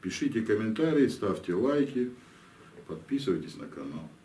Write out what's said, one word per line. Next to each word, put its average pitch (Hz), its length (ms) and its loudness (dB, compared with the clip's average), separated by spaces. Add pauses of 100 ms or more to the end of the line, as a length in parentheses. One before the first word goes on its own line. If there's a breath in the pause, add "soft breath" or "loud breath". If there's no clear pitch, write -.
Пишите 117 400 -2
комментарии, 113 680 4
ставьте 92 440 -2
лайки, 127 580 2 (760 loud breath)
подписывайтесь - 680 -2
на - 80 -12
канал. 71 440 -10 (160)